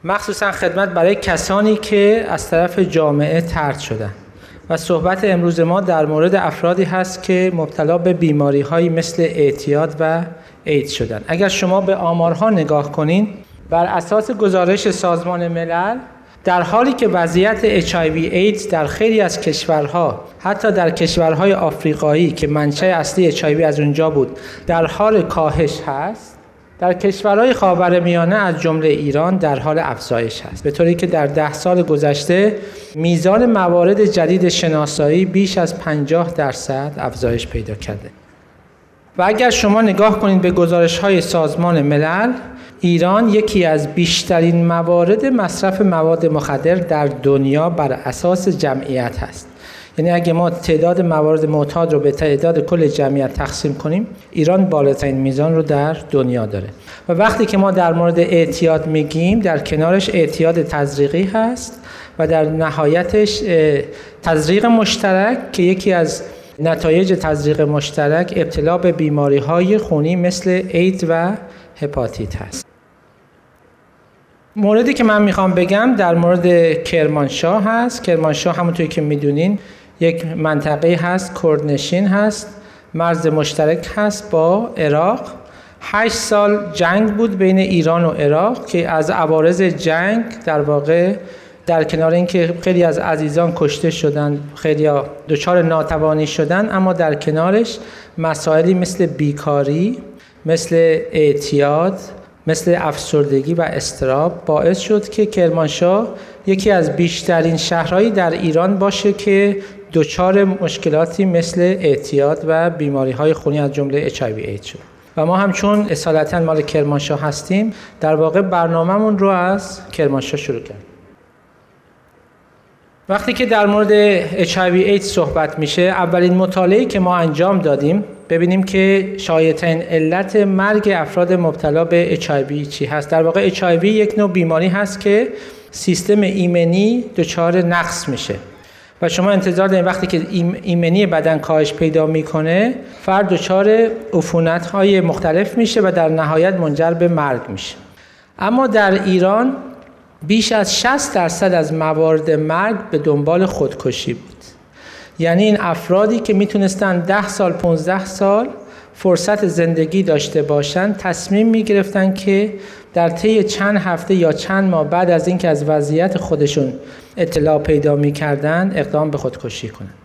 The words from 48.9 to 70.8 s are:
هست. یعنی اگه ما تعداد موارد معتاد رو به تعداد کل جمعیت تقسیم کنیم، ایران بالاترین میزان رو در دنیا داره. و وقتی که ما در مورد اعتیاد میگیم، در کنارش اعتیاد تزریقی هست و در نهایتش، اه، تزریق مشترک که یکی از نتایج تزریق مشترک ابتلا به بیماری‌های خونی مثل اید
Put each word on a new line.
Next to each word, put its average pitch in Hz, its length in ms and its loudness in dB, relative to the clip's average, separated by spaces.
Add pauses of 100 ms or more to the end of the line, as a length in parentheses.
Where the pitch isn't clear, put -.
هست. - 280 -12 (500)
یعنی 165 140 0
اگه 170 220 2
ما 170 160 2
تعداد 170 520 0
موارد 156 440 2
معتاد 151 480 0
رو 147 60 2
به 143 120 2
تعداد 156 540 0
کل 165 220 2
جمعیت 139 460 0
تقسیم 139 420 -6
کنیم، 180 320 -4 (240)
ایران 180 340 2
بالاترین 139 520 0
میزان 135 380 0
رو 160 60 2
در 151 360 0 (140)
دنیا 123 340 0
داره. 101 220 -6 (420)
و 175 40 0
وقتی 214 320 2
که 202 120 0
ما 196 140 4
در 175 220 2
مورد 170 260 2
اعتیاد 165 680 2
میگیم، 160 520 0
در 170 200 0
کنارش 175 500 0
اعتیاد 165 540 2
تزریقی 143 600 0
هست 220 560 -4 (400)
و 160 80 0
در 156 180 2
نهایتش، 160 1000 0
اه، 156 360 2 (420)
تزریق 165 420 2
مشترک 214 840 0
که 185 120 -2
یکی 190 300 2
از 165 300 0 (360)
نتایج 165 540 2
تزریق 151 480 0
مشترک 151 720 0
ابتلا 165 420 0
به 175 140 0
بیماری‌های 151 840 0
خونی 165 380 0
مثل 180 540 0
اید 185 400 0